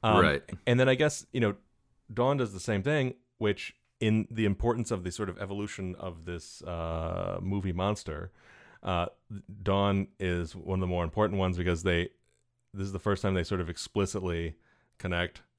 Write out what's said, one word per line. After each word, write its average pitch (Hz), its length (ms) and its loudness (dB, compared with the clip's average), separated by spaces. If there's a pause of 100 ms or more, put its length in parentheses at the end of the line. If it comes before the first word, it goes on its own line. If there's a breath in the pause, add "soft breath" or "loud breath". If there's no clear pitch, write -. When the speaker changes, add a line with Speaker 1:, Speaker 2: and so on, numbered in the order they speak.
Speaker 1:
Um, 107 200 6
Speaker 2:
Right. 73 220 4 (220)
Speaker 1:
and 123 140 4
then 131 100 6
I 131 60 6
guess, 147 360 0
you 135 80 -2
know, 104 160 4 (560)
Dawn 123 260 2
does 113 160 -2
the 95 60 -8
same 101 220 0
thing, 135 320 0 (240)
which - 380 0 (240)
in 110 320 4
the 110 140 0
importance 110 460 2
of 95 120 -4
the 90 80 -4
sort 98 180 -4
of 87 80 -8
evolution 98 640 -6
of 82 260 -10
this, 87 380 -10
uh, 82 800 -4
movie 95 320 -2
monster, 90 580 -4 (500 loud breath)
uh, 87 260 0 (540)
Dawn 98 460 2 (120)
is 87 360 -2
one 95 240 -4
of - 20 0
the 90 60 0
more 90 160 0
important 98 360 0
ones 92 180 2
because 87 260 0
they, 87 260 2 (640)
this 98 140 -6
is 98 60 -8
the 92 60 -4
first 101 220 0
time 98 140 2
they 90 80 2
sort 92 180 -2
of 85 80 -4
explicitly 87 840 -2 (420 soft breath)
connect 87 440 -4 (180)